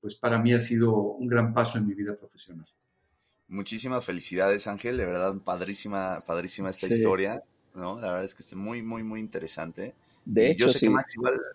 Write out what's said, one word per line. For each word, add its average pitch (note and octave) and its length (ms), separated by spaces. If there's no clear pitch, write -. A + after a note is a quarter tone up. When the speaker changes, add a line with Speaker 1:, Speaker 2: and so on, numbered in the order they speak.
Speaker 1:
pues G#2 140
para A#2 240
mí A#2 140
ha A#2+ 80
sido A#2 340
un G#2+ 320
gran A#2 260
paso A#2 260
en G#2+ 80
mi G2+ 80
vida G2+ 200
profesional. - 540
Speaker 2:
Muchísimas A2+ 560
felicidades, F#2 640
Ángel, G#2+ 300
de F#2+ 100
verdad, F2+ 280
padrísima, F#2+ 720
padrísima F#2 440
esta - 160
Speaker 3:
Sí. C#3+ 80
Speaker 2:
historia, G#2 480
¿no? F#2+ 260
La A2 80
verdad F2+ 160
es G2 100
que - 80
es - 120
muy, A2 280
muy, A2+ 200
muy A2 180
interesante. F2+ 760
Speaker 3:
De A2 240
Speaker 2:
Y E3 80
yo - 80
Speaker 3:
hecho, - 40
Speaker 2:
sé - 120
que A2+ 60
Speaker 3:
sí. - 20
Speaker 2:
Max A2 260
igual B2 240